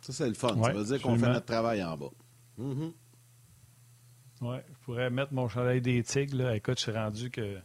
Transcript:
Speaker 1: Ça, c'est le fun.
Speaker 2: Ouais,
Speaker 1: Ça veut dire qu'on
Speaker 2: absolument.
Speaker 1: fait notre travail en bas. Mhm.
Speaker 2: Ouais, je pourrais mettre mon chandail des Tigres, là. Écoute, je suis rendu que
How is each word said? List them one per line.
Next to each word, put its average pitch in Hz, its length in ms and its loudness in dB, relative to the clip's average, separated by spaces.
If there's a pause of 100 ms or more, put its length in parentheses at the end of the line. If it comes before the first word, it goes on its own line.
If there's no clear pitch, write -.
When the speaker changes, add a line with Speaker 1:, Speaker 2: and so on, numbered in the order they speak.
Speaker 1:
Ça, - 100 -14
c'est 139 160 0
le 110 80 0
fun. 120 200 2
Speaker 2:
Ouais, 107 80 4
Speaker 1:
Ça 120 100 4
veut 104 100 0
dire 127 180 0
qu'on 120 120 2
Speaker 2:
absolument. 117 140 6
Speaker 1:
fait 123 60 4
notre 120 120 0
travail 113 380 0
en 80 140 -4
bas. 71 140 -8 (460)
Mhm. 139 340 -6 (1500)
Speaker 2:
Ouais, 123 280 -6
je - 160 -20
pourrais 123 240 -2
mettre 139 240 -2
mon 127 140 0
chandail 123 340 2
des 123 220 4
Tigres, 139 340 0
là. 127 180 2
Écoute, 120 220 0
je - 60 -2
suis 117 80 -2
rendu 110 400 -4
que 101 340 -6